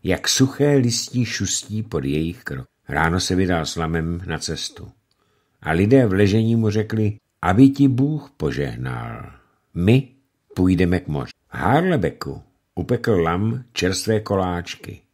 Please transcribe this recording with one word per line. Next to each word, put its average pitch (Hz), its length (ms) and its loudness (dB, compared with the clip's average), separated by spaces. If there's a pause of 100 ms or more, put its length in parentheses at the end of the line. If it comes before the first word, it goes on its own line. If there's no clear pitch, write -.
jak 87 240 -2
suché 143 480 2
listí 123 480 -2
šustí 104 580 -6
pod 82 220 -6
jejich 78 400 -4
krok. 65 220 -10 (220)
Ráno 82 320 2
se - 140 -2
vydal 90 320 0
s - 100 -8
Lamem 82 500 -4
na 80 120 -6
cestu. - 500 -10 (760)
A 78 100 -4
lidé 113 340 4
v 101 60 0
ležení 107 440 4
mu 110 140 2
řekli: 107 460 -2 (260)
„Aby 98 260 8
ti 139 200 4
Bůh 139 480 -2
požehnal. 62 960 -6 (420)
My 110 340 4 (480)
půjdeme 92 440 2
k - 80 -12
moři.“ 69 240 -6 (160)
V - 60 -16
Harlebeku 123 880 0 (320)
upekl 113 380 -2
Lam 98 600 0
čerstvé 95 480 -2
koláčky. 92 800 -6 (140)